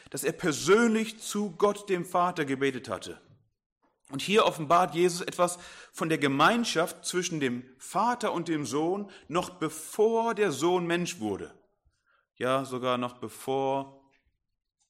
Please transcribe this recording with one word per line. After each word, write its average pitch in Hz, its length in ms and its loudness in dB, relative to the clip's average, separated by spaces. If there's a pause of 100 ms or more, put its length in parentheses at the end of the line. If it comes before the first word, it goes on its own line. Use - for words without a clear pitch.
das 135 160 -6
er 156 80 0
persönlich 214 840 2
zu 208 320 -4
Gott, 202 380 0
dem 175 160 0
Vater, 175 380 0
gebetet 135 460 -2
hatte. 87 320 -8 (880)
Und 135 120 -8
hier 208 240 4
offenbart 170 480 2
Jesus 175 280 2
etwas 175 360 0 (360)
von 170 160 -2
der 156 80 2
Gemeinschaft 165 880 2
zwischen 175 340 -4
dem 123 240 -2 (140)
Vater 220 560 -2
und 170 160 -4
dem 151 160 -2
Sohn, 165 440 -2 (200)
noch 180 220 -2
bevor 226 840 0
der 202 160 2
Sohn 170 340 2
Mensch 170 340 -2
wurde. 95 380 -6 (800)
Ja, 131 300 0
sogar 123 320 -2
noch 123 220 -6
bevor 135 840 -4 (880)